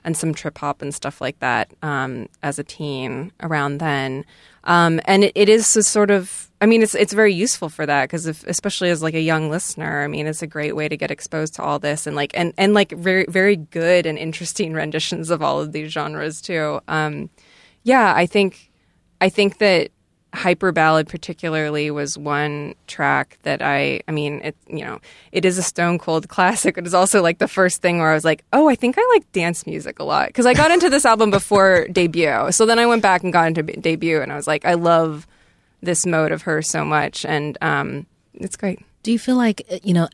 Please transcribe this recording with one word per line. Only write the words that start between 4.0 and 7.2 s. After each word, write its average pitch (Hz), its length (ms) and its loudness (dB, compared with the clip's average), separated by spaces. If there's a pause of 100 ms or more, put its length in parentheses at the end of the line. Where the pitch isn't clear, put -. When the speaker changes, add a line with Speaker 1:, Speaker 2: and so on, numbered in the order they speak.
Speaker 1:
Um, 170 400 4
and 196 200 4
it, - 100 2
it 202 160 4
is 220 260 4
a 214 60 4
sort 208 280 2
of, 190 380 -2 (140)
I 214 40 6
mean, 226 160 6
it's, 214 120 0
it's - 180 2
very 208 220 4